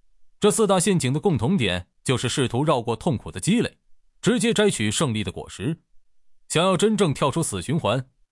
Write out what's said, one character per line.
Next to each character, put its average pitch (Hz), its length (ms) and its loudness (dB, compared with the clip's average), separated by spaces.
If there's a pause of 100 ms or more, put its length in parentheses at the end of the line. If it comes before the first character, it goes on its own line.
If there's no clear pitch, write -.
(420)
这 202 100 4
四 214 160 2
大 190 100 2
陷 180 220 2
阱 127 140 0
的 147 80 -4
共 165 160 2
同 151 180 0
点 90 320 -2 (160)
就 127 140 0
是 123 100 -4
试 120 220 0
图 131 160 -2
绕 143 160 2
过 110 160 -4
痛 - 200 -2
苦 - 140 -14
的 - 80 -12
积 214 220 2
累， - 160 -4 (440)
直 240 160 2
接 220 160 0
摘 214 160 2
取 107 220 0
胜 120 220 -2
利 107 100 -2
的 87 80 -6
果 - 180 -14
实。 139 300 -6 (720)
想 156 120 0
要 185 140 2
真 208 220 2
正 170 160 2
跳 143 180 0
出 165 100 -2
死 95 200 -4
循 - 180 -2
环， 123 300 -2 (220)